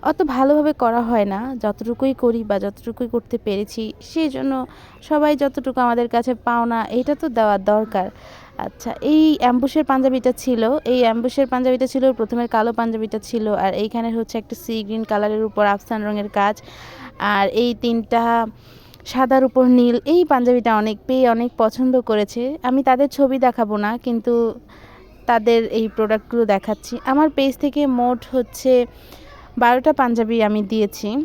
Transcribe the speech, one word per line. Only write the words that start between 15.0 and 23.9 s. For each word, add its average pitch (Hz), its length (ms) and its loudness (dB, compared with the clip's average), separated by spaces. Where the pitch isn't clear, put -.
কালারের 214 400 -2
উপর 214 220 0
আফসান 208 380 -2
রঙের 208 260 -4
কাজ, 208 320 -2
আর 196 280 0
এই 240 280 0
তিনটা 233 680 0
সাদার 262 380 2
উপর 262 220 2
নীল। 247 400 6
এই 339 200 4
পাঞ্জাবিটা 247 520 2
অনেক 214 200 -2
পেয়ে 262 220 4
অনেক 233 280 0
পছন্দ 254 440 2
করেছে। 233 640 -2
আমি 254 200 0
তাদের 269 260 4
ছবি 269 300 2
দেখাবো 233 380 0
না, 208 200 -2